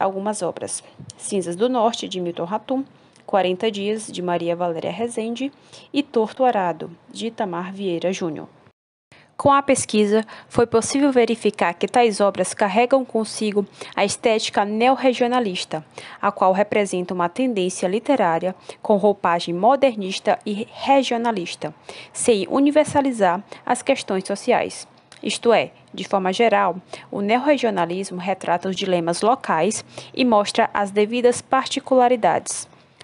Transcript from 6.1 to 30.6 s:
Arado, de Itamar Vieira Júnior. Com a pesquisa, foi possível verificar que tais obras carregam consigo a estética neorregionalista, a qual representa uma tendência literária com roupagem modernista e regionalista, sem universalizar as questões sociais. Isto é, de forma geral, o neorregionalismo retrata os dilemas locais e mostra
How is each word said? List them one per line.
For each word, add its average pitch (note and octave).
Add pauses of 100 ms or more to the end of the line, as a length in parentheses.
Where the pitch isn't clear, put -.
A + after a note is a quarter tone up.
Arado, E3+ (180)
de G3+
Itamar F#3
Vieira F#3
Júnior. E3 (880)
Com C#4
a C#4
pesquisa, A3 (240)
foi A#3+
possível B3
verificar A3
que -
tais A#3
obras G3
carregam A#3+
consigo G#3+ (300)
a G3
estética A3
neorregionalista, A#3+ (380)
a G3+
qual F#3+
representa G3
uma F3
tendência F#3+
literária F#3 (260)
com G#3+
roupagem F3+
modernista G#3+
e G#3+
regionalista, A#3 (380)
sem G#3
universalizar C#4 (240)
as B3
questões G3+
sociais. G3 (340)
Isto A3+
é, D#3 (200)
de F#3
forma F#3+
geral, G3+ (340)
o G3+
neorregionalismo G3+
retrata F3+
os F#3
dilemas F3
locais G#3 (300)
e C4
mostra G#3+